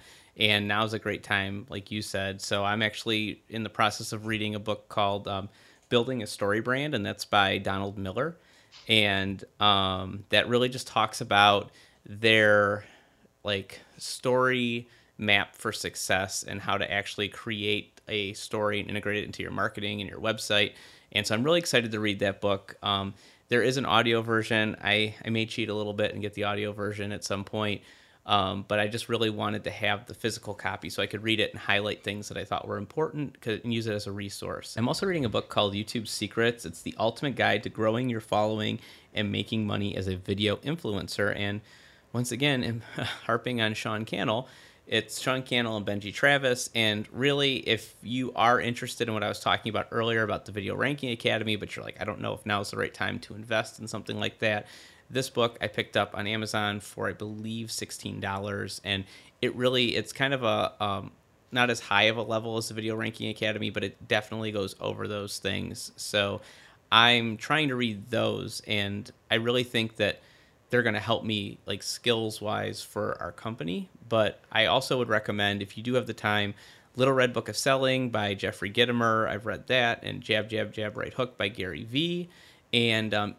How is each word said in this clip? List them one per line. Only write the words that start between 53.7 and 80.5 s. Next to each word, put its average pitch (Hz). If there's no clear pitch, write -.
in 110
something 107
like 104
that," 104
this 131
book 117
I -
picked -
up 104
on 101
Amazon 107
for, 104
I 95
believe, 110
sixteen -
dollars. 101
And 98
it 123
really, 123
it's 107
kind 139
of 131
a, 107
um, 98
not 123
as 117
high 101
of 113
a 117
level 113
as 113
the 113
Video 110
Ranking 110
Academy, 107
but 101
it 98
definitely 110
goes 98
over 101
those 101
things. 98
So 101
I'm 117
trying 151
to 131
read 117
those, 110
and 101
I 113
really 120
think 113
that 101
they're 123
gonna 107
help 104
me, 107
like, 98
skills-wise 107
for -
our -
company. 165
But 110
I 110
also 127
would 117
recommend, 104
if -
you 110
do 123
have 117
the 113
time, 104
Little 131
Red 127
Book 113
of 107
Selling 131
by 104
Jeffrey 101
Gitomer. 117
I've 104
read 98
that, 123
and 101
Jab, 107
Jab, 107